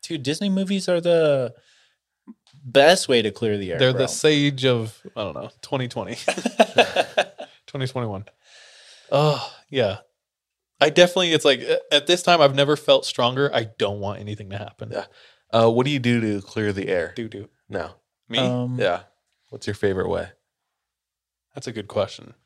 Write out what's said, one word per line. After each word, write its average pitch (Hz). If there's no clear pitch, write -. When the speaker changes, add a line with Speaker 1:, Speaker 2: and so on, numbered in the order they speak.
Speaker 1:
Dude, 156
Disney 160
movies 190
are 175
the 151
best 139
way 123
to 107
clear 104
the 95
air, 80
Speaker 2:
They're 127
Speaker 1:
bro. 123
Speaker 2:
the 127
sage 143
of, 117
I 113
don't 85
know, 107
twenty 127
twenty. 117
<laughs> -
Twenty 135
twenty-one. 110
Oh, 143
yeah. 110
I 147
definitely, 175
it's 151
like, 135
a-, -
at 143
this 175
time, 170
I've 139
never 143
felt 139
stronger. 131
I 117
don't 104
want 98
anything 104
to 101
happen. 110
Speaker 3:
Yeah. -
Uh, 113
what 120
do 147
you 143
do 120
to 104
clear 104
the 98
air? 87
Speaker 2:
Do, 117
do. 104
Speaker 3:
No. 90
Speaker 2:
Me? 117
Speaker 1:
Um, 123
Speaker 3:
Yeah. 90
What's -
your 101
favorite 95
way? 87
Speaker 2:
That's 135
a 127
good 107
question. -